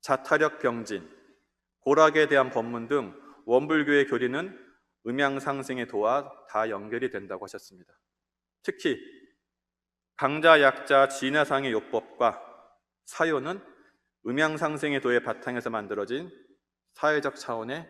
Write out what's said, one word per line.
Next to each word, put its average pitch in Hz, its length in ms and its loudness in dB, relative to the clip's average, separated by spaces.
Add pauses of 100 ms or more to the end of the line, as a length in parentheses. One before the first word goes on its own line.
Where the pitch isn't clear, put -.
자타력 147 580 2
병진, 110 500 -4 (760)
고락에 151 420 6
대한 135 220 4
법문 117 380 -4
등 127 260 -2 (320)
원불교의 143 640 4
교리는 139 520 -4 (480)
음양 139 320 0
상승의 135 480 -6
도와 120 440 -2 (180)
다 110 220 -2
연결이 110 400 -6
된다고 98 340 -10
하셨습니다. 92 480 -20 (720)
특히 175 360 -4 (1160)
강자, 151 460 4
약자, 135 460 4
진화상의 139 640 -2
요법과 110 680 -2 (640)
사요는 160 560 -4 (640)
음양 151 320 0
상승의 151 440 -2
도의 120 220 2
바탕에서 117 460 -6
만들어진 107 640 -6 (600)
사회적 151 420 0
차원의 123 540 -8